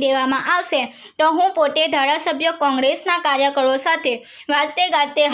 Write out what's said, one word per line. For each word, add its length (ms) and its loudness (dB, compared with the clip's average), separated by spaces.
દેવામાં 500 0
આવશે 260 -2
તો 160 4
હું 240 2
પોતે 240 2
ધારાસભ્ય 600 0
કોંગ્રેસના 640 0
કાર્યકરો 580 2
સાથે 280 0
વાજતે 340 0
ગાજતે 280 2